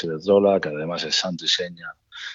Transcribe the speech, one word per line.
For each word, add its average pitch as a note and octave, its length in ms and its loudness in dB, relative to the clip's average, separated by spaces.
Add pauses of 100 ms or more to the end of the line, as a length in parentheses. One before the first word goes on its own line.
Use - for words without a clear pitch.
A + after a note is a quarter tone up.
Iberdrola, F#2+ 580 4
que D#2+ 100 -4
además D#2+ 340 -4
es D#2 120 -4
santo F2 300 -4
y - 20 0
seña F2 400 -4 (480)